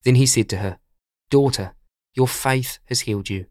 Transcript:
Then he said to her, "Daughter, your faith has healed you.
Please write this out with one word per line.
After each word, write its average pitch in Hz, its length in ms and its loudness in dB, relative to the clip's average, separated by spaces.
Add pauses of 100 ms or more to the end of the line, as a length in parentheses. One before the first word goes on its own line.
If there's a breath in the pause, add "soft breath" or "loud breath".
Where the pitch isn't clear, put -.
Then 127 140 4
he 131 100 6
said 113 220 0
to 95 100 -4
her, 98 220 -6 (500)
"Daughter, 135 460 0 (380)
your 127 120 2
faith 131 600 -4
has 123 160 -4
healed 101 280 -6
you. 95 200 -6